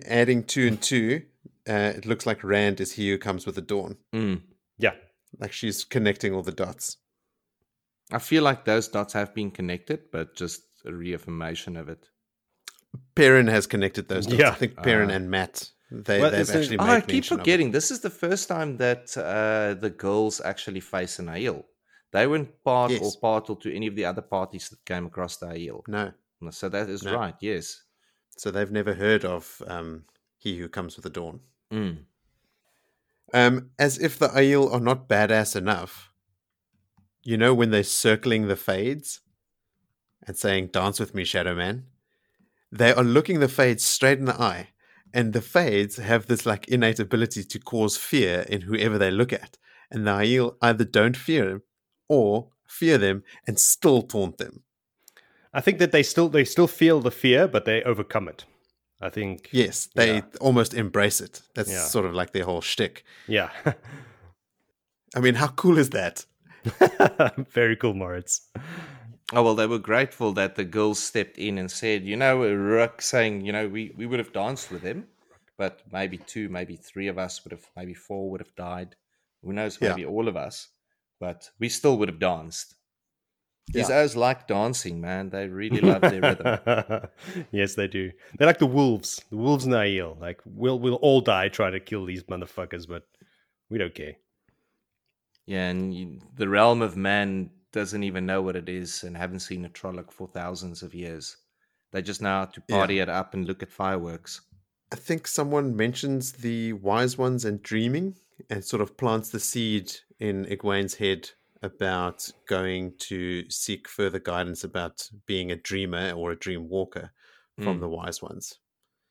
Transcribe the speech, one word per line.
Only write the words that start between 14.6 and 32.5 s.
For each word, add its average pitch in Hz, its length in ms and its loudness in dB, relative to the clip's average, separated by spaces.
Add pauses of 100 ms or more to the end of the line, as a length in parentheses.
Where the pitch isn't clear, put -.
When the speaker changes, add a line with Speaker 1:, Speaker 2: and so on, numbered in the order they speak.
Speaker 1:
Perrin 107 340 4
Speaker 2:
Ah. 95 40 -2
Speaker 1:
and 92 140 -4
Matt, 92 400 -4 (220)
they, 107 300 0
Speaker 3:
Well, 151 100 4
Speaker 1:
they've - 100 2
Speaker 3:
it's - 100 -2
a 160 80 2
Speaker 1:
actually 131 200 -2
Speaker 2:
Oh, 196 60 0
Speaker 1:
made 226 80 4
Speaker 2:
I 233 80 6
keep - 140 -4
Speaker 1:
mention 269 180 0
of 330 60 -2
it. - 20 -6
Speaker 2:
forgetting. 165 300 2
This 151 200 0
is 247 100 -8
the 196 80 -6
first 185 380 -4
time 156 300 -4
that, 123 400 -2
uh, 107 640 0
the 110 80 -2
girls 104 520 0
actually 95 400 -8
face 92 380 -6
an 90 80 -10
Aiel. 95 380 -6 (460)
They 107 160 2
weren't 147 360 -2
part 123 280 4
Speaker 1:
Yes. 120 100 0
Speaker 2:
or 101 180 -2
parcel 110 380 0
to - 180 -8
any 110 120 -4
of 98 80 -8
the 101 100 -4
other 92 160 -4
parties 95 480 -6
that - 160 -20
came 90 220 -6
across 87 300 -10
the 87 100 -14
Aiel. 85 400 -12
Speaker 1:
No. 104 260 -6 (280)
Speaker 2:
No, 85 100 -14
so - 180 -10
that 101 200 -4
is 95 140 -8
Speaker 1:
No. 98 120 -4
Speaker 2:
right, 104 240 -6
yes. 98 420 -8 (560)
Speaker 1:
So 104 140 -6
they've 98 200 -2
never 104 220 -2
heard 101 320 2
of, 90 420 -8
um, 82 380 -12 (320)
He 95 220 -8
Who 87 100 -10
Comes 87 260 -10
with - 80 -20
the 92 60 -10
Dawn. 82 300 -10 (320)
Speaker 2:
Mm. 92 340 -6 (1300)